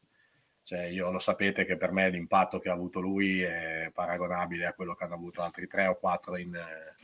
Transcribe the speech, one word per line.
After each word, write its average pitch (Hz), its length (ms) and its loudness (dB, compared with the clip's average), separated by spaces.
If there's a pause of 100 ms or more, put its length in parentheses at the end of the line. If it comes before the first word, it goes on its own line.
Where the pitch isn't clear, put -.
(640)
Cioè, 87 200 -6
io, 90 280 -2
lo 92 80 -2
sapete 98 440 2
che 90 140 0
per 87 160 0
me 95 160 6
l'impatto 92 500 2
che - 80 -4
ha 90 60 2
avuto 87 260 -4
lui 95 420 2
è 82 520 -2
paragonabile 87 720 -2
a 85 80 -2
quello 87 220 -6
che 90 100 -6
hanno 85 100 -8
avuto 87 260 -8
altri 85 240 -6
tre 98 200 0
o 92 120 4
quattro 90 380 -2
in, 90 180 -6
eh, 80 500 -10